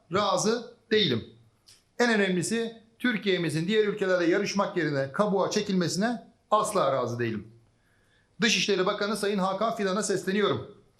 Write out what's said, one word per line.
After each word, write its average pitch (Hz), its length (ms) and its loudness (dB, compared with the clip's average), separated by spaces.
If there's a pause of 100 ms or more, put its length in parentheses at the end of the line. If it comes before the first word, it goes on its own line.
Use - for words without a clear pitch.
(120)
razı 202 640 -2 (140)
değilim. 170 340 2 (760)
En 240 160 2
önemlisi 208 680 -2 (160)
Türkiye'mizin 175 680 0
diğer 214 200 4
ülkelerle 185 400 2
yarışmak 190 500 2
yerine 143 360 0
kabuğa 185 380 0
çekilmesine 202 800 -2 (180)
asla 190 420 2
razı 120 260 -2
değilim. 110 340 -4 (880)
Dışişleri 185 460 0
Bakanı 202 300 -2
Sayın 208 220 -2
Hakan 190 380 -2
Fidan'a 202 260 -2
sesleniyorum. 190 720 -2 (240)